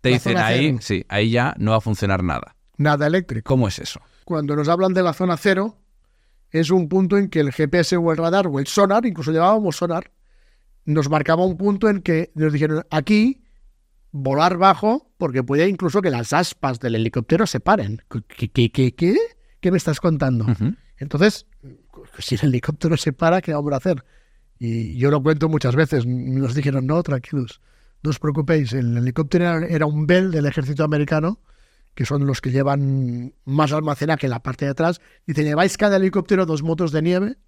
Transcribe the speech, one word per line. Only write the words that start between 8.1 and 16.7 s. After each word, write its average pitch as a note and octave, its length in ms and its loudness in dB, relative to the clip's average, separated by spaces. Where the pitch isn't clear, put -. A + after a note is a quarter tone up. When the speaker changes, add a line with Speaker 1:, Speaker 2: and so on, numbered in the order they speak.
Speaker 2:
el D#3 60 0
radar F3 300 2
o C#3 120 -2
el C#3 80 -2
sonar, G3+ 380 2
incluso D#3 260 -4
llamábamos F#3 440 2
sonar, F3 360 -4
nos D3 240 0
marcaba D#3+ 360 2
un F3+ 120 0
punto G3+ 320 2
en G3+ 120 0
que E3 340 -2
nos D#3 180 2
dijeron, D#3 380 0
"Aquí, G#3+ 520 2
volar D3 460 0
bajo, G3+ 600 2
porque C3 260 -2
puede C#3+ 240 2
incluso F#3 340 0
que F3+ 100 0
las A#2+ 220 -4
aspas C#3 460 -2